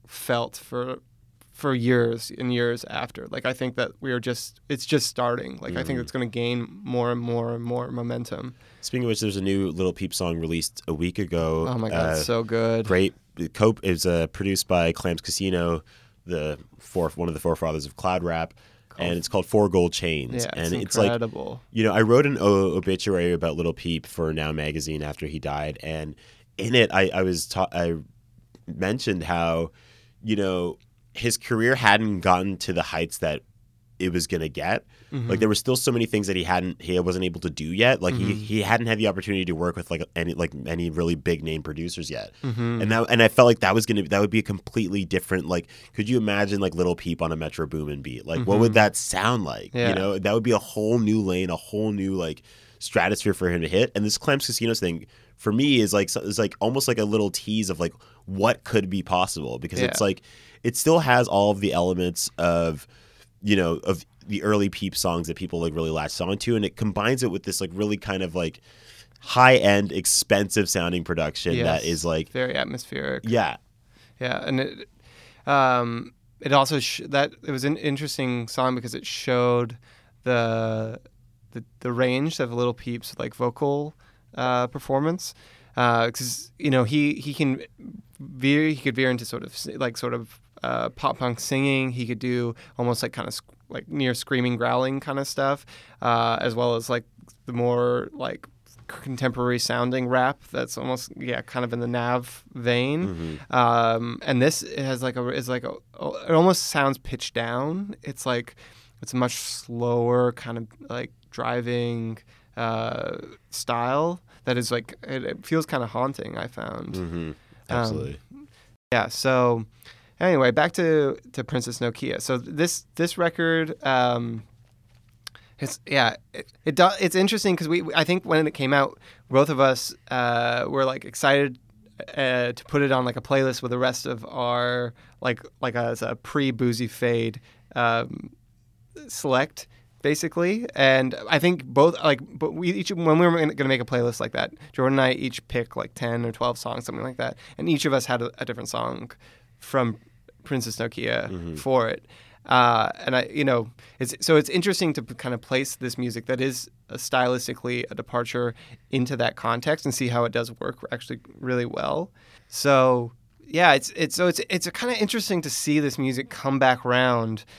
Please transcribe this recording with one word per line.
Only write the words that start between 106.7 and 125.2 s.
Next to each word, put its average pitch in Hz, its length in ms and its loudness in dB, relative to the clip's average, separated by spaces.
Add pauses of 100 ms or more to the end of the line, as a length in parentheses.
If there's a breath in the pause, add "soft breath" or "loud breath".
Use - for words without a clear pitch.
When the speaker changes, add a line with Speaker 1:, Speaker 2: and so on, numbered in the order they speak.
Speaker 1:
pitched - 360 -10
down. 143 720 -4
It's, - 220 -10
like, 120 300 -4 (460 loud breath)
it's - 120 -12
a 123 40 0
much 123 200 0
slower 120 960 0
kind 117 240 -10
of, 113 100 -10 (220)
like, 123 220 -10 (200)
driving, 120 880 -4 (380 soft breath)
uh, 113 600 -4 (320)
style 135 720 -2 (220 soft breath)
that 127 140 0
is, 120 120 -2
like, 117 240 -4 (140)
it, 131 160 -6
it - 220 -8
feels 160 200 0
kinda 127 220 -4
haunting, 123 500 -4
I - 100 -6
found. - 480 -10
Speaker 2:
Mm-hmm. 85 340 -6
Speaker 1:
Um, 73 60 -10 (340 soft breath)
Speaker 2:
Absolutely. 107 500 -4 (720 soft breath)
Speaker 1:
yeah. 120 160 2
So 123 580 2 (540 loud breath)
anyway, 143 320 4
back 143 220 4
to, 156 440 2 (140)
to 131 120 -8
Princess 123 360 -4
Nokia. 120 420 -4
So 127 160 -2
this, 151 480 -2 (100)
this 170 220 -2
record, 165 640 0
um, 120 600 0 (1160 loud breath)